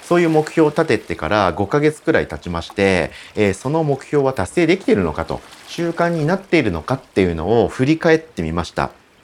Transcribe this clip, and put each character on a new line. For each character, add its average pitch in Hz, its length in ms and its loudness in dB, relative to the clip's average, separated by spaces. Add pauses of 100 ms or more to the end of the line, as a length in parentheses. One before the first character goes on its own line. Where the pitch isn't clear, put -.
そ 175 140 2
う 175 40 4
い 170 40 2
う 160 40 2
目 156 200 2
標 160 180 2
を - 20 2
立 151 160 0
て 123 140 2
て 87 160 -8
か 78 120 -6
ら 101 260 2
五 98 140 -2
ヶ 147 140 0
月 151 200 0
く 160 120 0
ら 95 80 4
い 78 60 -4
経 82 100 -10
ち - 120 -10
ま 85 120 -4
し - 100 -12
て、 92 400 2 (240)
え 104 160 2
ー、 - 20 -2
そ - 160 -6
の 160 140 0
目 143 180 -2
標 147 220 0
は 131 80 2
達 95 220 -4
成 170 140 2
で 180 100 2
き - 80 -10
て 254 80 2
い - 20 4
る 98 80 0
の 80 80 -2
か 80 140 -4
と、 65 160 -8 (260)
習 170 220 -6
慣 170 200 0
に 160 160 -2
な 170 100 2
っ 196 60 -6
て 170 180 2
い 139 40 0
る 110 80 0
の 82 100 -4
か 127 140 -2
っ - 60 -10
て - 200 -2
い 95 40 6
う 85 100 -2
の 98 280 2
を 87 40 2
振 - 180 -2
り 156 120 2
返 160 200 2
っ - 20 0
て - 240 -8
み 80 100 -4
ま 85 100 -2
し - 80 -10
た。 - 200 -4 (320)